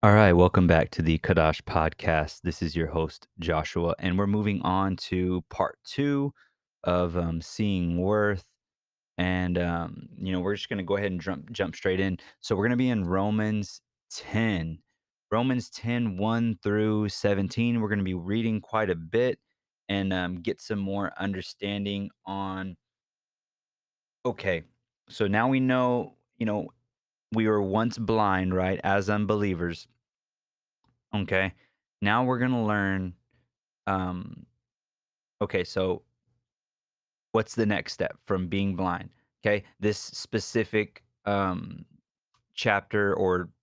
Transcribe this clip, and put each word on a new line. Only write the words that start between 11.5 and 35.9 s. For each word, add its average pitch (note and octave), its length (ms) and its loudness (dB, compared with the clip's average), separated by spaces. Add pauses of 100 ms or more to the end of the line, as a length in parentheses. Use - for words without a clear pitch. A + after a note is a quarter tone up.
jump F#2+ 240 -4
straight F#2 240 0
in. F#2+ 160 0 (240)
So - 160 -2
we're G2 80 0
gonna A#2+ 140 2
be B2+ 100 2
in A2 160 2
Romans G#2 800 0 (280)
ten. F#2 680 -2 (520)
Romans B2 380 0
ten, A#2 480 -4
one A2+ 460 0
through G#2+ 480 2
seventeen. A2 720 0
We're G#2+ 80 -2
gonna G2+ 120 0
be F#2 120 -2
reading G#2+ 480 -2
quite A2 260 -2
a F2+ 80 2
bit A2 420 0 (520)
and, G2 240 0
um, F2+ 220 -2
get F2+ 260 -6
some G#2+ 160 -4
more G2 400 -4
understanding G2+ 880 -4 (160)
on, F#2+ 540 -8 (1500)
okay, F#2+ 380 -2 (480)
so - 160 -2
now G#2+ 200 2
we C3 140 2
know, B2+ 540 0 (240)
you A#2 80 -2
know, G#2 220 -4 (640)
we A2 140 2
were G#2+ 160 4
once G#2+ 340 0
blind, G2 560 2
right, F#2 300 0
as G2 260 2
unbelievers. G2+ 800 -2 (1300)
Okay, F#2+ 380 0 (500)
now A2 220 2
we're B2+ 160 0
gonna B2 240 0
learn, F#2+ 500 0 (720)
um, F#2 600 -6 (920)
okay, F#2+ 220 -2
so F#2 400 -2 (1300)